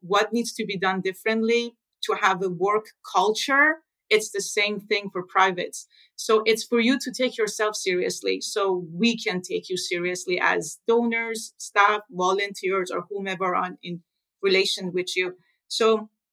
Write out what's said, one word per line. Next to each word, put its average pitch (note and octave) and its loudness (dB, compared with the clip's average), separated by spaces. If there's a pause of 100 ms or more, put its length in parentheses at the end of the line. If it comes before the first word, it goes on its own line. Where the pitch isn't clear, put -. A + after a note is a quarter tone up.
what G3+ 2
needs A#3 0
to A3 -4
be G3 -4
done F#3+ 0
differently A3+ 0 (280)
to G3+ 0
have F#3+ 2
a F#3+ 0
work G3 0 (280)
culture, C#4 2 (280)
it's G#3+ 2
the G3+ -4
same G#3 -2
thing G3+ -4
for F3+ -4
privates. F#3 0 (280)
So A3 2
it's A3+ 2
for A#3+ 2
you B3 4
to C4 -8
take B3 -2
yourself G#3+ -2
seriously F#3 -2
so F#3 -2
we A3+ 2
can F#3 -4
take F3 -6
you F#3 -2
seriously F3+ -4
as E3+ -2
donors, A3+ 0
staff, G#3 2
volunteers, F#3+ -2
or F3 -6
whomever F#3+ -4
on F3+ -4
in F3 -8 (400)
relation F#3+ 2
with F3+ -4
you. F#3 -2 (320)
So A3 2 (240)